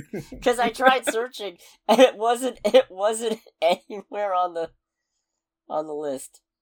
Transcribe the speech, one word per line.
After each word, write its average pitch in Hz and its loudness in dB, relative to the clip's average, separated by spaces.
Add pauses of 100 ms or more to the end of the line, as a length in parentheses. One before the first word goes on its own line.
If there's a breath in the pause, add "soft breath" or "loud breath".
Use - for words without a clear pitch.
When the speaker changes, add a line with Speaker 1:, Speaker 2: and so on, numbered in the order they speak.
(140)
Speaker 1:
<laughs> 185 -12
Speaker 2:
'Cause 247 2
I 233 2
tried 262 2
searching, 220 -6 (300 loud breath)
and 220 4
it 247 8
wasn't, 240 -2
it 254 6
wasn't 220 -4 (100)
<laughs> - -12
anywhere 196 -4
on 180 0
the, 165 -6 (960)
on 156 -6
the 151 -10
list. 143 -8 (200)